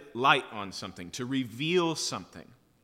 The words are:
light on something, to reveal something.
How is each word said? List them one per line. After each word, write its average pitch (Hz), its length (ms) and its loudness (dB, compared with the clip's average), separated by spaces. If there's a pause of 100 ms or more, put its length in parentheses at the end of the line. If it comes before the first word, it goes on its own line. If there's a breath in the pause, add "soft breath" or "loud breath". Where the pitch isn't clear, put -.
(140)
light 139 380 6
on 101 200 -6
something, 90 400 -10
to 123 140 -6
reveal 147 680 2
something. - 560 -6 (320)